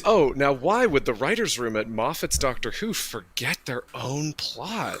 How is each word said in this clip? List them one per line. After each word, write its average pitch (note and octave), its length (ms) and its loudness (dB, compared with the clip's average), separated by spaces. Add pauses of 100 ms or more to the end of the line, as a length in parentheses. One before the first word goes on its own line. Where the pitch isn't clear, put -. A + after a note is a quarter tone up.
Oh, F3+ 320 6
now C#3 160 4
why F3 340 2
would C#3+ 200 4
the B2+ 80 0
writers D3 460 0
room A#2 160 -2
at G#2+ 140 0
Moffat's A#2+ 480 -2
Doctor B2 340 0
Who G#3+ 220 -4
forget - 720 -4
their B2 180 -6 (100)
own C#3 400 -4
plot? D3 680 -6